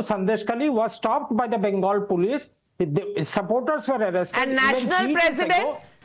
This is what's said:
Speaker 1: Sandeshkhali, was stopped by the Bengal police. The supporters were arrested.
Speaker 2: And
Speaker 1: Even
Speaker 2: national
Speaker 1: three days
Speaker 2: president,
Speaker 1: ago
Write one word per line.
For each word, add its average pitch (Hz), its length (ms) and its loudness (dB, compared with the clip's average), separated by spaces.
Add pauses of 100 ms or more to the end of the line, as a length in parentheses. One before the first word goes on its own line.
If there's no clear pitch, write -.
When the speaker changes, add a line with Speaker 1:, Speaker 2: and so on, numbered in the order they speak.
Speaker 1:
Sandeshkhali, 214 680 0
was 226 220 0
stopped 240 420 -2
by 240 120 0
the 226 100 0
Bengal 196 440 0
police. 202 480 0 (280)
The 185 460 -2
supporters 226 640 -2
were 262 80 0
arrested. 180 420 0
Speaker 2:
And 262 140 0
Speaker 1:
Even 262 40 0
Speaker 2:
national 262 440 2
Speaker 1:
three 269 140 0
days 339 100 4
Speaker 2:
president, 330 360 2
Speaker 1:
ago 381 200 -2 (240)